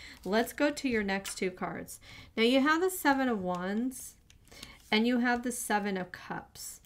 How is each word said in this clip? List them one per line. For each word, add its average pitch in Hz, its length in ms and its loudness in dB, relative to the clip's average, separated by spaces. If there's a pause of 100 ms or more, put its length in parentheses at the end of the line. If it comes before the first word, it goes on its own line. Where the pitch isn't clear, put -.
(240)
Let's 220 300 2
go 294 160 2
to 294 180 -4
your 220 140 2
next 196 340 -4
two 185 140 -2
cards. 175 500 -8 (380)
Now 226 60 6
you 262 180 6
have 311 180 4
the 370 80 2
Seven 269 400 2
of 214 140 0
Wands 190 720 -4 (760)
and 220 160 4
you 247 120 4
have 240 240 2
the 247 100 -4
Seven 202 460 -2
of 185 120 -6
Cups. - 760 -12